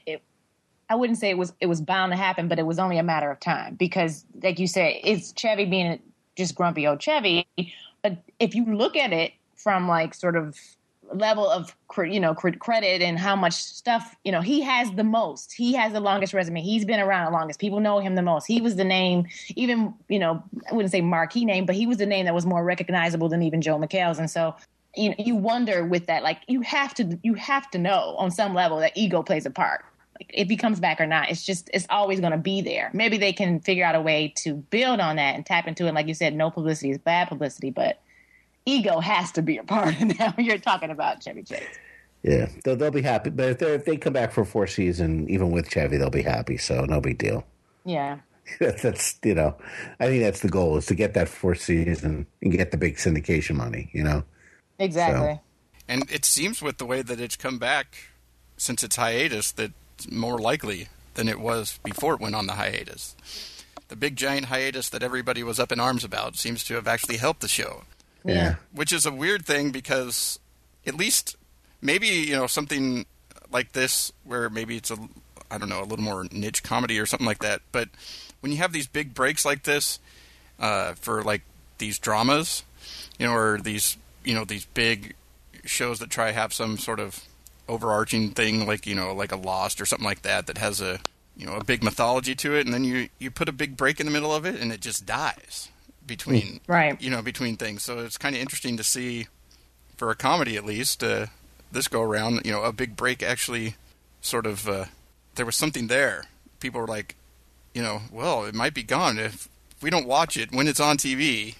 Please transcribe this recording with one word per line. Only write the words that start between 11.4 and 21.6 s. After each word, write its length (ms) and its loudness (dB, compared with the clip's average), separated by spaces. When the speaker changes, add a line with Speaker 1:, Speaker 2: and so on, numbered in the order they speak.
Speaker 1:
of 260 0
cre-, 160 -2
you 160 0
know, 140 4
cre-, 160 0
credit 500 2
and 180 2
how 160 2
much 200 4
stuff, 600 -2
you 80 0
know, 80 2
he 200 2
has 320 2
the 120 0
most. 480 0
He 200 0
has 200 2
the 80 0
longest 340 2
resume. 260 0
He's 240 0
been 160 2
around 320 2
the 40 2
longest. 220 -2
People 220 0
know 180 4
him 160 0
the 80 4
most. 240 2
He 140 2
was 160 0
the 80 2
name, 420 4
even, 380 0
you 100 2
know, 240 0
I 40 -4
wouldn't 180 2
say 80 4
marquee 440 2
name, 200 2